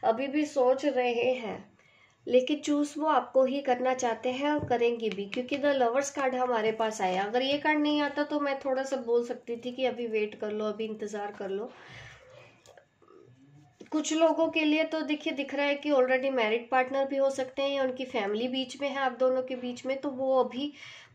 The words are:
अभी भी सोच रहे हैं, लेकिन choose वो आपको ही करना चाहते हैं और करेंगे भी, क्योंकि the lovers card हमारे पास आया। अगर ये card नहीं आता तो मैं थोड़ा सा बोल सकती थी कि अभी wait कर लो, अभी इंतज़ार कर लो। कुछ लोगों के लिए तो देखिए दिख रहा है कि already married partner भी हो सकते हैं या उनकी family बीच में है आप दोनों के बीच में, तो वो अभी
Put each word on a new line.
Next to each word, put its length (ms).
अभी 240
भी 200
सोच 380
रहे 480
हैं, 240
लेकिन 320
choose 400
वो 80
आपको 380
ही 180
करना 320
चाहते 360
हैं 200
और 160
करेंगे 420
भी, 180
क्योंकि 300
the 180
lovers 360
card 240
हमारे 380
पास 280
आया। 220
अगर 200
ये 160
card 200
नहीं 220
आता 240
तो 140
मैं 200
थोड़ा 240
सा 200
बोल 220
सकती 320
थी 140
कि 140
अभी 240
wait 300
कर 120
लो, 160
अभी 180
इंतज़ार 480
कर 180
लो। 200
कुछ 220
लोगों 360
के 160
लिए 200
तो 180
देखिए 300
दिख 220
रहा 100
है 100
कि 160
already 400
married 380
partner 380
भी 100
हो 140
सकते 300
हैं 80
या 140
उनकी 220
family 440
बीच 320
में 80
है 100
आप 200
दोनों 240
के 140
बीच 280
में, 120
तो 140
वो 280
अभी 320